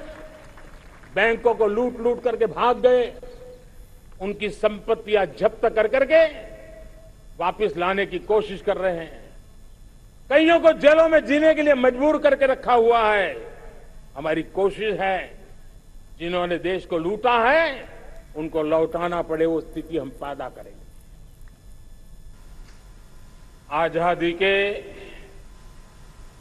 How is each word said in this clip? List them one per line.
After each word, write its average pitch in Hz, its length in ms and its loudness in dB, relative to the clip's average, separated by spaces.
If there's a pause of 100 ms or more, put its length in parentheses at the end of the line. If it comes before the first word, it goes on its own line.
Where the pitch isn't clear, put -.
(1160)
बैंकों 226 400 2
को 208 140 2
लूट 233 320 -2
लूट 233 220 0
करके 226 260 0
भाग 214 320 0
गए, 247 320 2 (1080)
उनकी 202 300 -6
संपत्तियां 208 760 0 (140)
जब्त 214 300 0
कर 220 200 2
करके 277 380 4 (1120)
वापस 185 380 -2
लाने 190 300 0
की 180 200 -8
कोशिश 208 360 0
कर 196 140 -2
रहे 180 200 -2
हैं। 160 300 -12 (1040)
कईयों 320 300 6
को 320 180 8
जेलों 320 300 8
में 311 180 4
जीने 302 280 4
के 302 80 0
लिए 294 140 4
मजबूर 254 420 2
करके 277 280 2
रखा 254 280 0
हुआ 233 300 4
है। 196 320 2 (800)
हमारी 156 260 -2 (120)
कोशिश 196 460 -2
है 190 180 0 (1000)
जिन्होंने 175 420 -2
देश 180 260 -4
को 175 120 -4
लूटा 214 420 0
है 277 460 2 (500)
उनको 156 280 -4
लौटाना 165 580 0
पड़े, 160 240 -2
वो 165 140 0
स्थिति 165 380 -10
हम 135 180 -6
पैदा 139 320 -10
करेंगे। 104 380 -20 (3000)
आजादी 165 600 0
के 190 220 0 (1800)